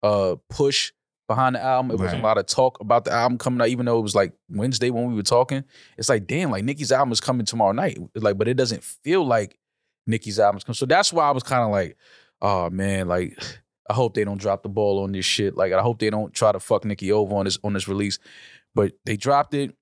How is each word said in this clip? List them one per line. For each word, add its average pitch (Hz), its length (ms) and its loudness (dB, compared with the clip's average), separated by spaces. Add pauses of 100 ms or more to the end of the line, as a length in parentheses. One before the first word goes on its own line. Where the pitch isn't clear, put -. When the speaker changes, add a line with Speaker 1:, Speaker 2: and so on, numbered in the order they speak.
Speaker 1:
uh, 98 320 2 (140)
push - 420 0 (360)
behind 127 280 2
the 113 60 -4
album. 131 300 0
It 113 80 -2
wasn't 92 140 0 (100)
Speaker 2:
Right. - 0 -
Speaker 1:
a 110 40 2
lot 110 100 4
of 98 80 0
talk - 340 0
about 117 240 2
the - 80 -4
album 120 260 0
coming 123 240 -2
out, 117 60 4
even 123 180 0
though 117 140 2
it - 20 -2
was, 101 140 -2
like, 98 160 2 (180)
Wednesday 123 420 -2
when 120 180 -2
we 120 40 -2
were 104 100 -2
talking. 127 420 2 (320)
It's 113 100 -6
like, 110 180 2
damn, 151 260 -2
like, 98 120 -2
Nicki's 139 260 -4
album 131 220 2
is 110 80 0
coming 123 260 -2
tomorrow 104 280 2
night. 160 240 -2 (180)
Like, 101 220 0
but 107 100 0
it 123 60 0
doesn't 123 280 -2
feel 170 440 -2
like 113 340 0 (460)
Nicki's 110 340 -4
album's 101 240 4
coming. 120 120 -8
So 139 100 -2
that's 170 260 4
why 165 160 2
I 143 40 2
was 131 120 -2
kinda 123 240 0
like, 98 300 -2 (440)
"Oh, 92 280 0
man, 95 400 -2
like, 90 280 -2 (520)
I 104 40 0
hope 117 200 0
they 107 100 0
don't 101 160 -4
drop 98 240 -2
the 101 60 -8
ball 101 340 0
on 98 80 -4
this 95 140 -4
shit. - 320 -2
Like, 92 160 0
I 92 80 4
hope 113 180 0
they 110 100 0
don't 107 240 -4
try 107 200 2
to 95 80 -4
fuck - 240 0
Nicki 98 260 -2
over 104 240 2
on 98 80 0
this, 95 180 -2
on 104 120 -4
this 95 160 -6
release." 101 300 -2 (540)
But 101 200 2 (100)
they 110 140 -4
dropped 139 360 0
it 139 280 -4